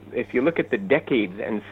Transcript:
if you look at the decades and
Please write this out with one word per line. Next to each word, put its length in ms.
if 200
you 100
look 160
at 120
the 80
decades 600
and 200